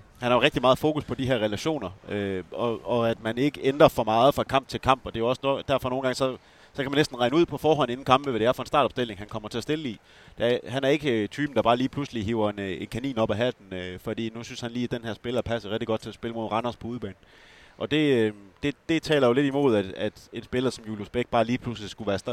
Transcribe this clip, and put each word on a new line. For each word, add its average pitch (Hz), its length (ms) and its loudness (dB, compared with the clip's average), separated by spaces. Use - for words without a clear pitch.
Han 123 120 0
har 123 60 6
jo 117 40 6
rigtig 143 200 4
meget 131 160 6
fokus 151 260 -2
på - 120 -6
de 131 100 -4
her 123 140 2
relationer, 107 500 -2
øh, 98 420 -4
og, 110 320 -2
og 117 260 2
at 110 140 -4
man 113 140 -4
ikke 143 260 0
ændrer 139 240 6
for 127 160 2
meget 117 320 6
fra 123 80 -2
kamp 131 240 0
til - 120 -8
kamp, 131 260 2
og 107 80 -10
det 113 60 -4
er 113 40 0
jo 117 60 2
også 127 120 -2
no-, - 60 -12
derfor 131 220 0
nogle 127 120 -2
gange, 127 140 0
så, 131 220 -2
så - 80 -6
kan 135 100 -4
man 143 60 2
næsten 190 220 2
regne 123 160 4
ud 170 100 6
på 147 120 -8
forhånd 147 340 2
inden 131 140 -6
kampe, 135 240 4
hvad 113 100 -2
det 110 80 4
er 127 60 4
for 127 100 -4
en 110 40 -10
startopstilling, 120 520 0
han 104 80 -12
kommer 107 220 -10
til - 80 -8
at 113 60 -6
stille 151 260 -4
i. 101 100 -10
Der - 80 0
er, 120 120 2
han 131 160 -4
er 135 60 4
ikke, 143 340 2
øh, 101 60 -2
typen, 143 260 -6
der 113 60 4
bare 113 160 4
lige 127 120 0
pludselig 123 360 -6
hiver 110 240 0
en, 101 100 -6
øh, 95 220 -6
en 104 60 -8
kanin 123 300 -6
op 110 140 2
af 101 60 0
hatten, 107 360 -4
øh, 92 260 -8
fordi 113 360 -6
nu 117 80 -10
synes 120 180 -14
han 120 100 -8
lige, 120 120 -4
at 117 80 -4
den 120 120 -6
her 113 100 -6
spiller 120 280 -4
passer 110 300 -4
rigtig 113 160 -4
godt 110 140 -2
til 113 80 -12
at 101 60 -14
spille 117 200 -8
mod 110 160 -4
Randers 113 260 -2
på - 100 -12
udebane. 113 260 -8
Og - 140 -4
det, 147 260 4
øh, 110 160 2
det, 143 120 -2
det 160 140 2
taler 143 240 4
jo 120 60 6
lidt 147 120 4
imod, 139 300 2
at, 101 100 2
at - 360 -6
en 113 100 -10
spiller 127 260 0
som 117 180 -8
Julius 104 220 -8
Bæk 123 180 -2
bare 120 160 2
lige 120 140 0
pludselig 107 320 -8
skulle 104 180 -8
være 98 120 0